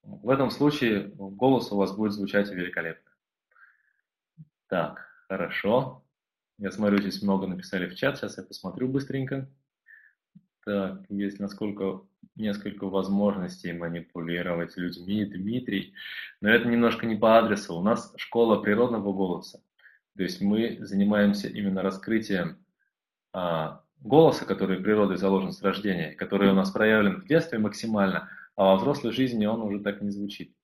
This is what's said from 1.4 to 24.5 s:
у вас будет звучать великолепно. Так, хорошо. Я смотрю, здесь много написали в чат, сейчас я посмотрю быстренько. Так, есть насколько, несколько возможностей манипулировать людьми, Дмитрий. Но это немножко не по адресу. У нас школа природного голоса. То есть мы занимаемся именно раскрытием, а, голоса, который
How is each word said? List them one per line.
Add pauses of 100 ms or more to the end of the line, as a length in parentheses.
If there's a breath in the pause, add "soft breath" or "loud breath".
у
вас
будет
звучать
великолепно. (1600 soft breath)
Так, (220)
хорошо. (560)
Я
смотрю,
здесь
много
написали
в
чат,
сейчас
я
посмотрю
быстренько. (1160 soft breath)
Так,
есть
насколько, (340)
несколько
возможностей
манипулировать
людьми,
Дмитрий. (480 loud breath)
Но
это
немножко
не
по
адресу.
У
нас
школа
природного
голоса. (560 soft breath)
То
есть
мы
занимаемся
именно
раскрытием, (720)
а, (200)
голоса,
который